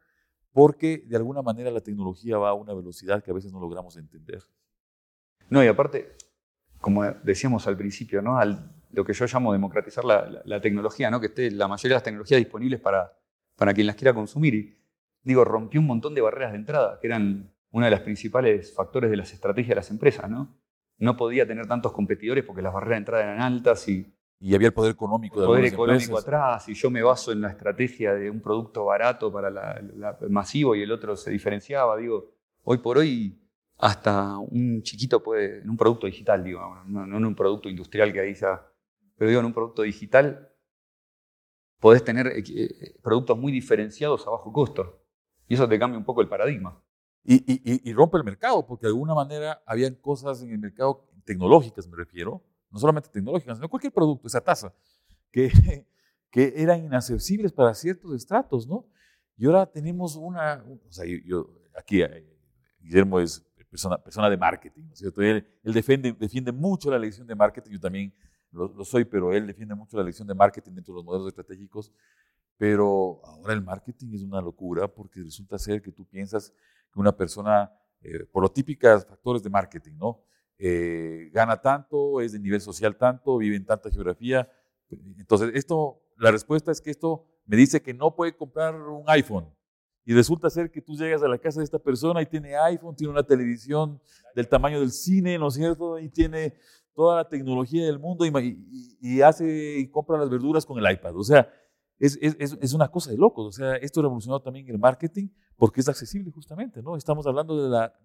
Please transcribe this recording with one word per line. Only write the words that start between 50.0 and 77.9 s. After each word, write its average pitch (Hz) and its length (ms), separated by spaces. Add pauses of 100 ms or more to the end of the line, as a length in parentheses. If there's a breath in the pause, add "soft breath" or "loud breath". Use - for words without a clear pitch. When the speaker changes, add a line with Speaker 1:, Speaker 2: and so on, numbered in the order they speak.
Speaker 1:
en 120 80
el 110 80
mercado 123 500 (140)
tecnológicas, 104 640
me 85 100
refiero, 87 460 (260)
no 101 100
solamente 151 300
tecnológicas, 120 480
sino 143 120
cualquier 262 240
producto, 151 340
esa 117 140
taza, 143 320 (580)
que, 127 180
<laughs> - 380 (440)
que 127 240
eran 160 300
inaccesibles 143 640
para 117 220
ciertos 175 400
estratos, 131 540
¿no? 190 180 (520)
Y 107 100
ahora 185 180
tenemos 170 500
una, 156 480 (240)
o - 40
sea, 90 140
yo, 87 200
yo, 87 240 (260)
aquí, 95 260
eh, 80 240 (540)
Guillermo 92 400
es 85 240 (260)
persona, 90 280
persona 104 320
de 98 80
marketing, 90 480
¿no 156 80
es - 60
cierto? 98 220
Él, 104 260 (160)
él 110 100
defiende, 127 400
defiende 120 380
mucho 147 400
la 127 80
lección 110 260
de 113 100
marketing, 104 360
yo 101 80
también 98 340 (380)
lo, 87 160
lo 98 180
soy, 120 200
pero 92 280
él 107 140
defiende 104 260
mucho 107 240
la 101 60
lección 90 240
de 98 80
marketing 98 380
dentro 92 200
de 90 40
los 87 80
modelos 95 220
estratégicos, 98 640 (640)
pero 101 680
ahora 80 280
el 107 80
marketing 107 520
es 101 80
una 98 200
locura 87 460
porque 98 340
resulta 95 360
ser 104 240
que 98 100
tú 90 140
piensas 98 480 (400)
que 101 60
una 101 120
persona, 101 600 (300)